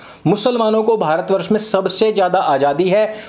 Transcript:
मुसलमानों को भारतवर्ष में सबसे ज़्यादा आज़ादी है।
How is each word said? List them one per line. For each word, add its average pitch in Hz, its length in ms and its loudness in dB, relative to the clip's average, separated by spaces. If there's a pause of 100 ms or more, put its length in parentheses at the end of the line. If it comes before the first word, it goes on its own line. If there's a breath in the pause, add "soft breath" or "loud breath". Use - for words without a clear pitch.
(260 loud breath)
मुसलमानों 220 560 2
को 220 140 0
भारतवर्ष 180 560 -2
में 208 60 2
सबसे 196 540 0
ज़्यादा 185 260 0
आज़ादी 143 500 0
है। 214 260 0 (140)